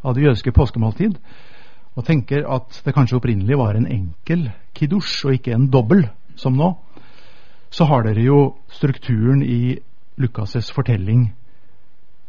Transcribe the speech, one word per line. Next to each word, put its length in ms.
av 120
det 80
jødiske 320
påskemåltid, 640
og 80
tenker 400
at 380
det 100
kanskje 240
opprinnelig 400
var 160
en 160
enkel 560
kiddush 520
og 100
ikke 160
en 200
dobbel, 360
som 160
nå, 160
så 160
har 160
dere 200
jo 160
strukturen 720
i 340
Lukas' 560
fortelling. 560